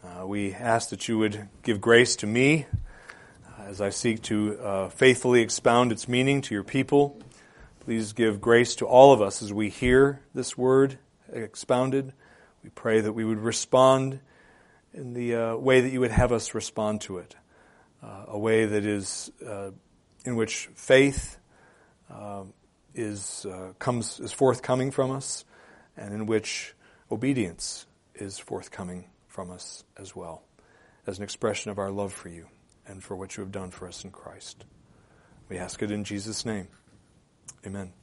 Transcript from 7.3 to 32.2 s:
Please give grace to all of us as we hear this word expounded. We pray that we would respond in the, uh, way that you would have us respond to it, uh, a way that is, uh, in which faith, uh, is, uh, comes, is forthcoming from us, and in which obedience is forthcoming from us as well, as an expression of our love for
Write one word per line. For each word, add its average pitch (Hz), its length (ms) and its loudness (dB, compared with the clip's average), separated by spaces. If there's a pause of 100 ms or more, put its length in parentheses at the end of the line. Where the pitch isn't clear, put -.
Please 110 320 -6
give 107 280 0
grace 120 340 4
to - 120 -4
all 135 260 12
of 110 80 6
us 98 220 -2
as 101 100 -8
we 104 160 -2
hear 131 520 4 (120)
this 127 240 -8
word 131 400 2 (340)
expounded. 131 840 -4 (500)
We - 80 -20
pray 110 300 0
that 107 120 -2
we 113 100 -4
would 110 160 -2
respond 131 800 2 (760)
in 123 200 -14
the, 120 220 -4
uh, 113 200 -2
way 127 260 6
that 127 80 0
you 131 100 -4
would 120 120 0
have 120 200 4
us 113 240 -4
respond 107 460 -4
to 92 180 -10
it, - 160 -20 (680)
uh, 104 280 -18
a 107 100 -8
way 110 260 4
that 104 200 -2
is, 101 460 -6 (140)
uh, 101 240 -12 (560)
in 123 100 -4
which - 380 -4
faith, - 640 4 (760)
uh, 101 320 -12 (520)
is, 104 500 -10
uh, 92 320 -12
comes, 120 420 -4
is - 120 -12
forthcoming 131 580 0
from 131 220 -2
us, - 340 -10 (500)
and 101 180 -12
in 107 120 -6
which - 480 -4 (380)
obedience 117 720 -4 (300)
is 98 240 -12
forthcoming 90 680 -12 (220)
from 90 240 -14
us - 320 -18 (140)
as 98 180 -20
well, 82 280 -14 (600)
as 95 120 -10
an 101 60 -10
expression 104 460 -6
of 98 80 -8
our 98 140 -4
love 98 200 -6
for - 180 -18